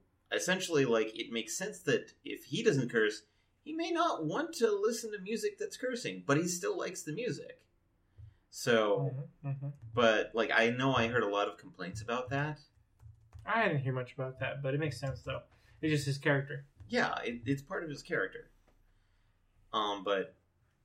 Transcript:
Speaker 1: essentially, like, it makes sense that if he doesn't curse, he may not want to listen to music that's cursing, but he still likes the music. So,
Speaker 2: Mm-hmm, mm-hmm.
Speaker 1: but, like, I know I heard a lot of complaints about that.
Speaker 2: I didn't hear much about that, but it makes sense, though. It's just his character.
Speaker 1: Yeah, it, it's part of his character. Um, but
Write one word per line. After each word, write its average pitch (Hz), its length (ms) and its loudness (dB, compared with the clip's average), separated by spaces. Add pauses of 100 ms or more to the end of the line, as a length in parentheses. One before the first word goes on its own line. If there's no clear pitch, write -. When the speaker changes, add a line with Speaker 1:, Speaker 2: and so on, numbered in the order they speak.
(320)
Speaker 1:
essentially, 170 540 2
like, 113 320 2
it 117 140 -8
makes 113 260 -4
sense 196 260 -8
that - 280 0 (120)
if - 220 -8
he 139 180 -4
doesn't 135 280 4
curse, 107 320 2 (400)
he - 100 -10
may 330 180 -2
not 330 340 0
want 269 280 -2
to 220 180 2
listen 220 400 0
to 208 80 -8
music 208 400 -4
that's - 160 -8
cursing, 113 500 -6
but 139 120 4
he 175 100 0
still 202 300 -2
likes - 260 -6
the 151 80 -8
music. 202 480 -6 (920)
So, 113 600 4 (320)
Speaker 2:
Mm-hmm, 139 60 -4
mm-hmm. 139 180 -4 (260)
Speaker 1:
but, 113 400 6
like, 110 200 2
I 113 160 6
know 131 260 2
I 117 120 4
heard 120 160 2
a 101 60 2
lot 101 180 2
of - 100 -8
complaints 92 440 -10
about 123 280 -4
that. 147 300 -2 (840)
Speaker 2:
I 220 220 2
didn't 151 140 2
hear 131 120 0
much 127 200 -4
about 131 260 -6
that, 139 240 -4
but 135 100 -2
it 147 60 0
makes 156 200 -2
sense, 131 220 -6
though. 131 200 -6 (400)
It's 156 100 2
just 147 140 2
his 139 120 0
character. 139 480 0 (220)
Speaker 1:
Yeah, - 360 0
it, 120 220 -6
it's 139 160 0
part 196 220 -6
of 160 60 -8
his 139 120 -10
character. - 480 -4 (1200)
Um, 104 320 0
but 95 320 0 (500)